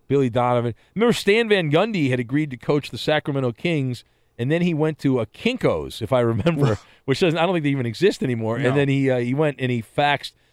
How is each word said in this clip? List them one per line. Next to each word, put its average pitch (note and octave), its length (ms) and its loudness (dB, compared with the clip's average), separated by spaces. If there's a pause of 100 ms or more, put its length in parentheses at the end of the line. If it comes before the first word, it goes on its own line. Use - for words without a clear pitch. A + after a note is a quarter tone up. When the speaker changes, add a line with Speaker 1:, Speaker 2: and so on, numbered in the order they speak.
Speaker 1:
Billy C3+ 240 0
Donovan. A#2+ 440 0 (200)
Remember, A3 200 2
Stan A3 340 2
Van F3+ 240 2
Gundy F3 380 2
had B2+ 100 0
agreed C#3 300 -2
to B2 60 -10
coach D3 340 -2
the A#2+ 80 -10
Sacramento C#3 540 -2
Kings, C3+ 520 -4 (340)
and B2 140 -4
then F3 100 2
he F3 120 0
went D#3 260 -2
to C3 180 0
a A2+ 80 -2
Kinko's, A2 720 -2
if A2 120 -4
I B2+ 80 4
remember, A#2+ 580 2 (140)
<laughs> - 140 -20
which C3+ 120 0
doesn't, E3+ 200 2
I E3 80 2
don't F#3+ 80 0
think D#3+ 100 -2
they C#3+ 60 2
even C3+ 160 -2
exist D#3 360 0
anymore. A2+ 380 -2
Speaker 2:
No. A#2+ 80 2
Speaker 1:
And C3+ 80 2
then C#3+ 120 2
he, C3+ 220 2
uh, B2+ 80 2
he B2 160 -2
went D3 240 0
and B2+ 140 -2
he A#2+ 100 -2
faxed C#3+ 500 -2 (200)